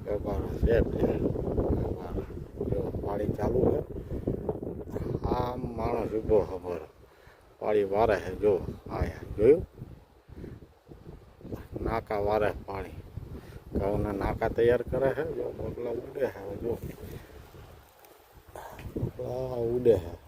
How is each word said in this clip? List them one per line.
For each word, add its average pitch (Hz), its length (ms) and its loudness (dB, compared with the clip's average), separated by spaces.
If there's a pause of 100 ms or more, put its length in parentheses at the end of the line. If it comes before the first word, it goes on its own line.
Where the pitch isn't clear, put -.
વેપારો 101 440 -2 (180)
છે 113 160 8
બે. - 260 2
વેપારો. - 1120 0 (440)
જો 101 140 0 (280)
પાણી 101 180 -2
ચાલુ - 340 0 (120)
છે. - 80 2 (1500)
આ 123 280 0
માણસ 117 580 -2
ઊભો 107 300 4
છે 87 120 -6
અમારો. 87 320 -6 (720)
પાણી 107 240 4
વારે 98 360 6
છે 90 160 -6
જો. 98 260 4 (280)
આયા 90 300 -2 (180)
જોયું? 139 300 6 (2250)
નાકા 110 440 -2
વારે 104 280 4 (120)
પાણી. 95 300 -8 (760)
ઘઉંના 104 380 2
નાકા 107 380 0
તૈયાર 120 340 6
કરે 131 300 2
છે. 135 100 -2
જો 123 340 -4
બગલા 117 340 -6
ઉડે 123 280 -6
છે. 135 60 2
હવે 101 300 -6
જો. 117 220 -2 (2250)
બગલા 127 600 -4
ઉડે 120 420 6
છે. 85 160 -4 (140)